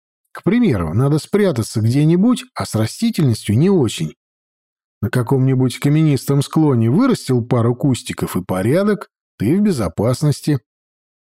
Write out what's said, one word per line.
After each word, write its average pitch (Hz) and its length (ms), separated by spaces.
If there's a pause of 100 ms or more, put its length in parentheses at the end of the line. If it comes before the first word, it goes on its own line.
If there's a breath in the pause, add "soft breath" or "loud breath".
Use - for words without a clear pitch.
(340)
К - 100
примеру, 147 500
надо 143 260
спрятаться 160 600
где-нибудь, 156 640 (120)
а 95 100
с - 100
растительностью 110 840
не 170 120
очень. 107 460 (880)
На 101 80
каком-нибудь 131 680
каменистом 143 640
склоне 131 480
вырастил 139 560
пару 120 300
кустиков, - 640
и 90 40
порядок, 139 680 (280)
ты 135 200
в 208 40
безопасности. 131 1000 (680)